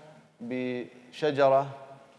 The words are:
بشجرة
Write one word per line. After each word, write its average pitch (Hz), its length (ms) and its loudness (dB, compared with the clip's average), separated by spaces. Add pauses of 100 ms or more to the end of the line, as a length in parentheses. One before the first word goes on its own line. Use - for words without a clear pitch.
(420)
بشجرة 135 1400 0 (420)